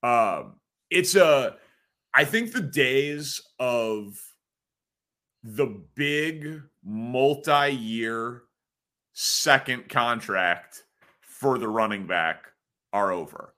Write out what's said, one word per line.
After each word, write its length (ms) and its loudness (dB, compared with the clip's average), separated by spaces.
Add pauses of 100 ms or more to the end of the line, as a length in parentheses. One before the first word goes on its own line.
Um, 540 0 (320)
it's 260 0
a, 400 6 (580)
I 120 6
think 260 -2
the 100 -4
days 800 0 (160)
of 600 -4 (1200)
the 400 -6 (140)
big 640 -4 (220)
multi-year 1600 0 (680)
second 760 0
contract 920 -2 (380)
for 360 -2
the 100 -4
running 380 0
back 460 -2 (400)
are 200 0
over. 460 -10